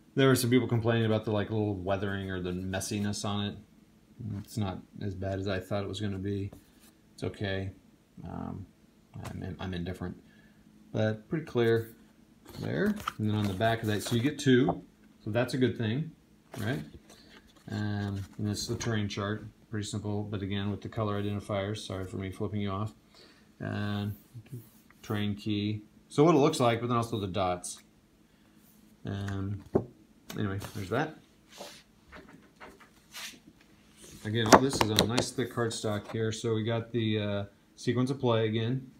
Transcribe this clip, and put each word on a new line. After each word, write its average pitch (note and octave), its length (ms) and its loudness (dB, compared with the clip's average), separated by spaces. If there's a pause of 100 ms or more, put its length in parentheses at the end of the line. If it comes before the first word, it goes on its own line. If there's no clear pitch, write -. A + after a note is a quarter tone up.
(160)
there C3+ 120 8
were C3 80 10
some B2 140 4
people A#2+ 180 6
complaining A2+ 380 4
about G#2+ 200 2
the, A#2 60 0
like, G#2 200 2
little G#2 240 2
weathering G2 560 -2
or F#2 100 -4
the F2+ 100 -2
messiness G2 720 -2
on G2+ 220 -2
it. G2+ 100 -6 (840)
It's - 180 -12
not F#2+ 220 -2 (220)
as G2+ 120 -4
bad F#2+ 260 -2
as F#2+ 80 -4
I F#2+ 120 0
thought G2+ 240 -2
it G2 60 -6
was F#2+ 100 -6
gonna G2+ 180 -2
be. G2+ 340 -4 (600)
It's - 100 -10
okay. G2 480 -2 (520)
Um, G1+ 420 -8 (640)
I'm F#2 140 -6
in-, F#2 160 -6
I'm F#2 140 -4
indifferent, F2+ 420 -4 (760)
but G#2+ 380 2
pretty D#3 160 -2
clear A2+ 500 4 (640)
there. F3+ 360 0 (220)
And G#2+ 120 2
then G#2 60 4
on G#2 100 4
the G2+ 80 0
back A2+ 280 2
of A2 60 -2
that, G#2 160 2
so - 120 0
you A#2 60 4
get D3 180 0
two, C3 440 6 (400)
so A2 80 -4
that's B2 220 2
a C#3+ 40 0
good B2 200 4
thing, A#2+ 340 0 (480)
right? B2 200 -2 (920)
Um, G#2 540 -2 (140)
and G#2 100 -2
this G2+ 140 -2
is - 60 -6
the A#2 80 -2
terrain G#2+ 320 0
chart, G#2+ 400 -4 (220)
pretty G#2 160 -4
simple, G#2 380 -2
but G#2 180 -4
again G2+ 300 -2
with G2 100 -4
the G#2 80 -8
color G#2 320 0
identifiers. G2+ 640 -2
Sorry F#2+ 220 -6
for F#2+ 100 -8
me F#2+ 140 -4
flipping G#2 300 -4
you G2+ 100 0
off. G#2 240 -2 (640)
And G#2 560 -2 (880)
terrain G#2 320 0
key. G#2 480 0 (260)
So - 140 8
what D#3+ 120 10
it - 20 8
looks C#3+ 240 6
like, A#2 180 6
but A#2+ 80 -2
then B2 80 4
also A2+ 240 2
the G2+ 80 0
dots. F2+ 540 -2 (1200)
Um, G2 560 -4 (800)
anyway, G2 180 0 (160)
there's G2 160 -8
that. B2 280 0 (3000)
Again, A2 240 2
all B2 140 2
this C3 140 0
is G#2 140 -4
on G#2+ 120 2
a G2+ 40 2
nice A#2+ 260 0
thick A#2 220 -4
cardstock A2+ 600 -4
here. A2 180 -2
So A2+ 220 -4
we A2 100 0
got A2+ 300 -4
the, A2 260 0
uh, G2+ 240 -2 (320)
sequence B2+ 340 0
of C3+ 120 -6
play A2+ 260 4
again, A2+ 420 0 (100)